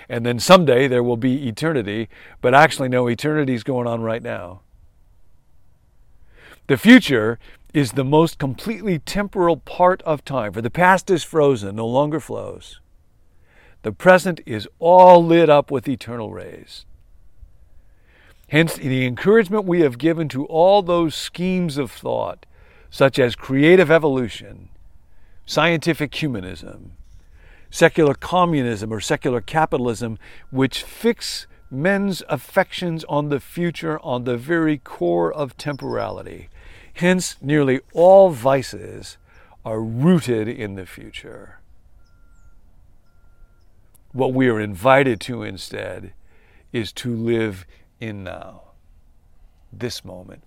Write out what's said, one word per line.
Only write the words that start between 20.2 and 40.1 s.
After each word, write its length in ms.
to 180
all 360
those 340
schemes 600
of 140
thought, 560
such 280
as 160
creative 560
evolution, 800
scientific 680
humanism, 800
secular 460
communism 800
or 80
secular 400
capitalism, 760
which 320
fix 640
men's 600
affections 800
on 220
the 100
future, 640
on 200
the 140
very 420
core 540
of 240
temporality. 920
Hence, 500
nearly 380
all 380
vices 880
are 160
rooted 640